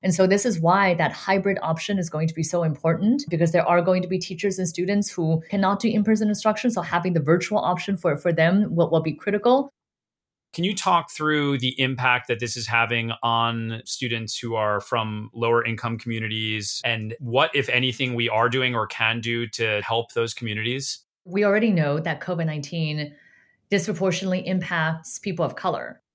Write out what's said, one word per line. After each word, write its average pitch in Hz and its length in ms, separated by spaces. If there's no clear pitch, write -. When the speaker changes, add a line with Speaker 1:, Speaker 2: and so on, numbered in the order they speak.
Speaker 1:
And 180 100
so 190 140
this 196 180
is 196 160
why 185 340
that 160 180
hybrid 196 500
option 165 360
is 170 120
going 156 160
to 160 80
be 160 80
so 170 220
important, 165 640
because 165 220
there 170 140
are 175 140
going 185 220
to 165 60
be 185 100
teachers 185 400
and 180 100
students 196 400
who 160 400
cannot 196 300
do 233 100
in-person 214 400
instruction. 214 440
So 190 100
having 170 300
the 170 80
virtual 180 380
option 180 380
for, 151 200
for 175 160
them 170 420
will, 165 160
will 160 120
be 160 100
critical. 240 580
Speaker 2:
Can 165 100
you 196 120
talk 180 360
through 147 480
the 127 220
impact 127 480
that 117 100
this 117 180
is 117 100
having 117 460
on 117 640
students 117 540
who 117 160
are 104 260
from 110 520
lower 117 320
income 113 340
communities 110 840
and 113 340
what, 131 360
if 139 140
anything, 123 460
we 117 140
are 113 200
doing 127 260
or 110 120
can 113 340
do 117 280
to 110 340
help 117 300
those 117 220
communities? 117 680
Speaker 1:
We 190 200
already 208 280
know 151 260
that 160 220
covid 170 240
nineteen 151 680
disproportionately 185 760
impacts 165 720
people 175 260
of 165 120
color. - 460